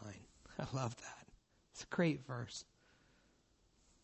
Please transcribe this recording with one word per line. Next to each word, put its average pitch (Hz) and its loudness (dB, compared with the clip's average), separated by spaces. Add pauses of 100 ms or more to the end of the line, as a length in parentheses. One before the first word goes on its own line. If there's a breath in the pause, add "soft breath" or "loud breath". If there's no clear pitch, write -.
line. 104 -12 (320)
I - 2
love 127 2
that. - -12 (460)
It's - -8
a - -12
great 151 6
verse. 120 -4 (1400 soft breath)